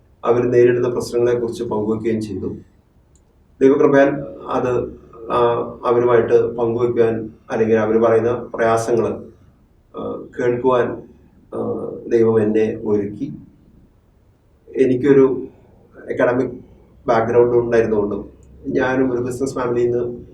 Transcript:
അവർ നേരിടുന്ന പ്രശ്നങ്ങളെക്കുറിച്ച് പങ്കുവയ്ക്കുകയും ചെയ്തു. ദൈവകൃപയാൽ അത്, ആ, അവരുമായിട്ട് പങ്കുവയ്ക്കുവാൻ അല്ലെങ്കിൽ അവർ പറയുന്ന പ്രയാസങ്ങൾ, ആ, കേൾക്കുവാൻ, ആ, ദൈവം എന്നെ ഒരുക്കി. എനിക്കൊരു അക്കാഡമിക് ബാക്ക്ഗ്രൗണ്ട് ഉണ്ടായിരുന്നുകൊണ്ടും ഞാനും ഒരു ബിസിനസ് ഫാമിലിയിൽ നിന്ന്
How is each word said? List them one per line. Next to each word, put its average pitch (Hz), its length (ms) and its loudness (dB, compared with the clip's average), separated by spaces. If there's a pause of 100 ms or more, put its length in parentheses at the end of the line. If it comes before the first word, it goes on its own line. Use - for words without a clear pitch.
(240)
അവർ 120 260 2
നേരിടുന്ന 120 380 4
പ്രശ്നങ്ങളെക്കുറിച്ച് 117 760 -2
പങ്കുവയ്ക്കുകയും 110 560 -2
ചെയ്തു. 101 360 -8 (1040)
ദൈവകൃപയാൽ 139 480 6 (400)
അത്, 123 440 -2 (400)
ആ, 120 60 0 (460)
അവരുമായിട്ട് 120 680 2
പങ്കുവയ്ക്കുവാൻ 113 760 0 (200)
അല്ലെങ്കിൽ 110 260 2
അവർ 110 220 2
പറയുന്ന 113 560 2
പ്രയാസങ്ങൾ, 113 720 0 (720)
ആ, - 280 -10 (140)
കേൾക്കുവാൻ, 120 640 0 (520)
ആ, - 360 -6 (180)
ദൈവം 113 340 4
എന്നെ 107 420 0
ഒരുക്കി. 104 480 -2 (1400)
എനിക്കൊരു 131 720 2 (640)
അക്കാഡമിക് 127 400 -2 (560)
ബാക്ക്ഗ്രൗണ്ട് 120 500 2
ഉണ്ടായിരുന്നുകൊണ്ടും 107 720 0 (380)
ഞാനും 131 460 0
ഒരു 120 80 -2
ബിസിനസ് 127 340 -4
ഫാമിലിയിൽ 120 360 -2
നിന്ന് 120 440 -4